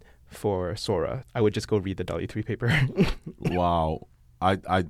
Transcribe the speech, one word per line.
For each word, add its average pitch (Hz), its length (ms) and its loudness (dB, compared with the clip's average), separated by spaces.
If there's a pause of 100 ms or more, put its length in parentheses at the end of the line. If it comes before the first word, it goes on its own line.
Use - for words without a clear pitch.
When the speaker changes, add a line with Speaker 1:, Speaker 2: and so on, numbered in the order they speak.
(260)
Speaker 1:
for 90 500 -4
Sora. 101 500 -2 (100)
I 123 60 0
would 107 120 4
just 107 140 -4
go 107 100 2
read 95 200 2
the 92 60 2
dolly 87 240 -4
three 107 160 -6
paper. 120 280 -2
<laughs> - 680 0
Speaker 2:
Wow. 85 680 0 (320)
I, 92 200 2 (100)
I, 92 200 2